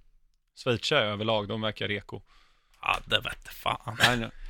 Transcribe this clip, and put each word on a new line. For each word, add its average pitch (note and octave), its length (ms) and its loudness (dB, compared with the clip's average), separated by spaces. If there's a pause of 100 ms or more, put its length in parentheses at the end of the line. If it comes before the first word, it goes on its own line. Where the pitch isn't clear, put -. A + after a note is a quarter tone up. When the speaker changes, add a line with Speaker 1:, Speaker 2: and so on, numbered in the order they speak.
(640)
Speaker 1:
Schweizare B2 400 2
överlag, G#2 440 0
de A2+ 120 -4
verkar G#2+ 280 -2
reko. G#2 320 -6 (640)
Speaker 2:
Ja, - 220 2
det - 160 2
vet - 340 -8
fan. - 440 -4
Speaker 1:
Nej, B2 180 6
nej. A2+ 140 -4 (200)